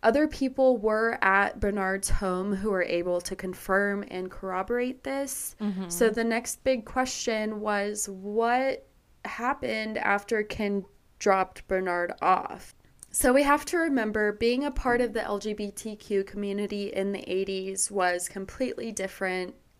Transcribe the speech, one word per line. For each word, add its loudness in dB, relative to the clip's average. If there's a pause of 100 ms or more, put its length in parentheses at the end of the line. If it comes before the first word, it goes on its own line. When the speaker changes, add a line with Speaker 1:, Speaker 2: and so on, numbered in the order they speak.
Speaker 1:
Other 4
people 4
were 0
at 4
Bernard's 0
home 2
who -2
were 2
able 0
to -8
confirm 0
and -6
corroborate -4
this. -6
Speaker 2:
Mm-hmm. -4
Speaker 1:
So 4
the -2
next -2
big 2
question -2
was, -2
what 0 (380)
happened -4
after 2
Ken -2 (320)
dropped 2
Bernard -2
off? 2 (360)
So 4
we 8
have 4
to -2
remember, 2
being 2
a -2
part 2
of 0
the -4
L -2
G -4
B -6
T -10
Q -2
community -4
in -2
the -8
eighties -4
was 0
completely -6
different -4 (260)